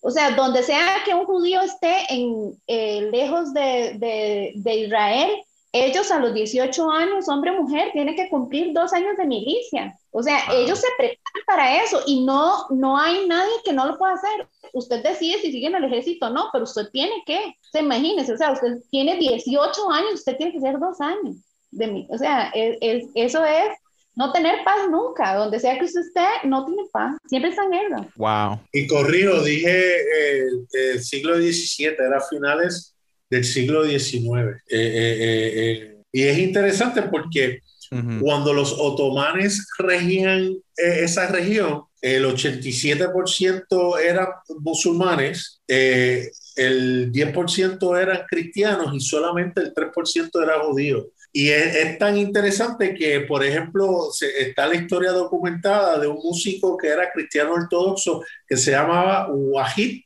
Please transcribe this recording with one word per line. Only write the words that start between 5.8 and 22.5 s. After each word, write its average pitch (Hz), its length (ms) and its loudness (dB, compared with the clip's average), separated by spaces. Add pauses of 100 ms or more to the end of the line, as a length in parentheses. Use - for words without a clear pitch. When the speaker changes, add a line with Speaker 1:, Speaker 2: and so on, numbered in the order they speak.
Speaker 1:
a 320 80 2
los 240 120 2
dieciocho 254 580 0
años, 370 380 0
hombre 285 220 0
o 381 140 0
mujer, 294 280 -2
tienen 294 220 -2
que 370 160 -4
cumplir 294 420 -2
dos 349 200 0
años 381 260 0
de 359 80 0
milicia. 262 680 -4 (200)
O 233 100 -2
sea, 285 240 2
Speaker 2:
Wow. 254 140 2
Speaker 1:
ellos 294 180 2
se - 80 0 (100)
preparan - 500 -4
para 311 360 4
eso 415 240 0
y 262 180 2
no, 285 460 2
no 269 260 2
hay 339 300 2
nadie 359 260 0 (120)
que 381 80 0
no 262 140 2
lo 311 120 -4
pueda 381 160 2
hacer. 392 320 -4 (260)
Usted 233 300 -4
decide 339 380 -2
si 370 100 -2
sigue 254 160 -4
en 339 80 -2
el 339 100 0
ejército 262 440 -2
o - 20 -2
no, 294 220 -2
pero 240 120 0
usted 208 280 -6
tiene 339 200 -2 (140)
que, 349 300 -4 (160)
se 302 80 -2
imagínese, 285 540 0
o 226 40 -8
sea, 302 140 2
usted 240 260 -2 (140)
tiene 277 240 0
dieciocho 294 720 0
años, 359 240 0
usted 262 220 -4
tiene 330 160 -4
que 320 60 -6
hacer 269 200 -2
dos 349 220 -4
años 294 360 -4 (360)
de 220 160 -4
mi-, 196 200 -6
o - 80 -6
sea, 262 380 0